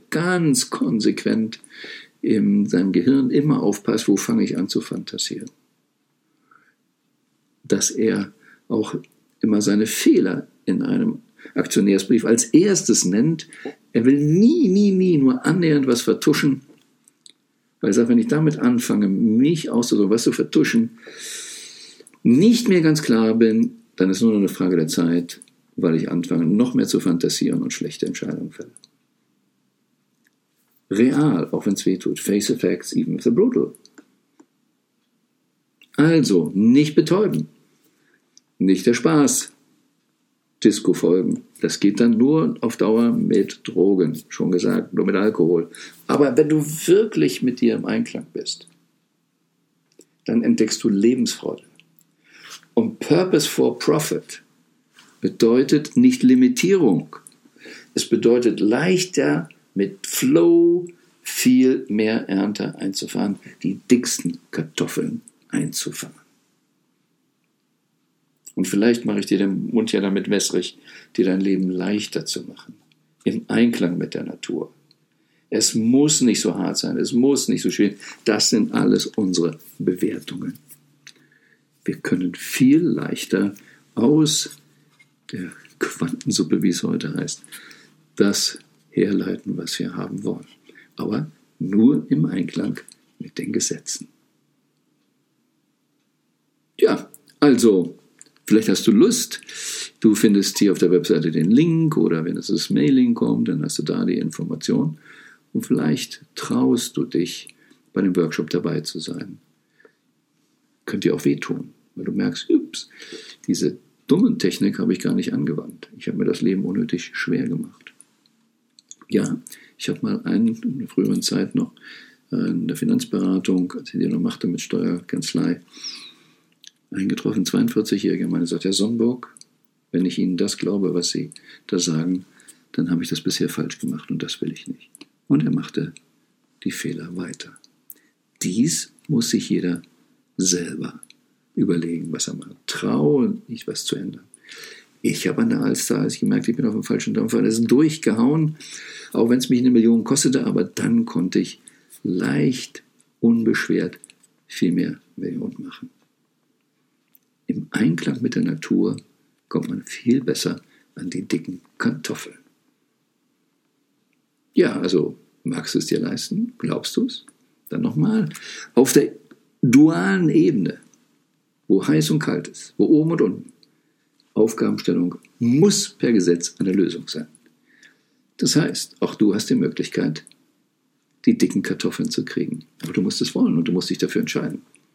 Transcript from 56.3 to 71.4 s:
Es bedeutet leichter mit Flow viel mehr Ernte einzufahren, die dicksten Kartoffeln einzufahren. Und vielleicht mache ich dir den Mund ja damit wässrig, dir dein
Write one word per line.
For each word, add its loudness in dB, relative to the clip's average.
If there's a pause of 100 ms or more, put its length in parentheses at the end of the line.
Es -4
bedeutet 2
leichter 0 (260)
mit -4
Flow 2 (360)
viel 2
mehr -2
Ernte -2
einzufahren, -6 (240)
die -6 (100)
dicksten 0 (120)
Kartoffeln -6 (260)
einzufahren. -8 (2500)
Und -2
vielleicht 2
mache -2
ich -6
dir 0
den -2
Mund 0
ja 0
damit -2
wässrig, -2 (380)
dir 4
dein 0